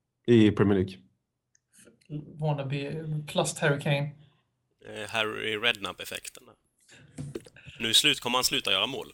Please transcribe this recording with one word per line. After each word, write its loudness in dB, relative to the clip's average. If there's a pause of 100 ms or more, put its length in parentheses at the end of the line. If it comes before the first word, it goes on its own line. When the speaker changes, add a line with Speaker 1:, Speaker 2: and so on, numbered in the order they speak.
(260)
Speaker 1:
i 8
Premier 4
League. 0 (1500)
Speaker 2:
Wannabe, -4 (220)
plast -2
Harry 2
Kane. 2 (920)
Speaker 3:
Eh, -10
Harry -2
Redknapp-effekten. -4 (1400)
Nu 0
slut, 4
kommer 0
han 0
sluta -2
göra 0
mål. -8